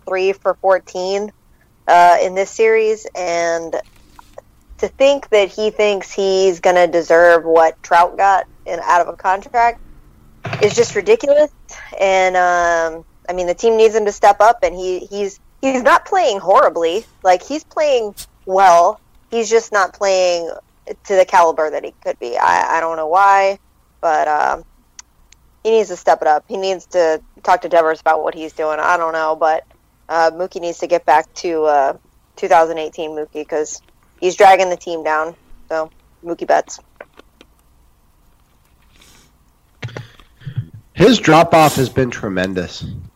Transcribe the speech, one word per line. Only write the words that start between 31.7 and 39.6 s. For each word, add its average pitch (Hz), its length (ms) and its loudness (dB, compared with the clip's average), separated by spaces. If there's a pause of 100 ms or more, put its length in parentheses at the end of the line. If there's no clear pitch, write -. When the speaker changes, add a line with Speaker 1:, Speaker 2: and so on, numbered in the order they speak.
Speaker 1:
two 190 120 -6
thousand 165 300 2
eighteen 156 320 -10
Mookie, 151 360 -12
'cause 151 360 -6 (360)
he's 175 180 -4
dragging 190 340 6
the 175 60 -4
team 165 280 -10
down. 160 320 -4 (320)
So, 160 220 -6 (340)
Mookie 170 220 -10
Betts. - 340 -2 (4000)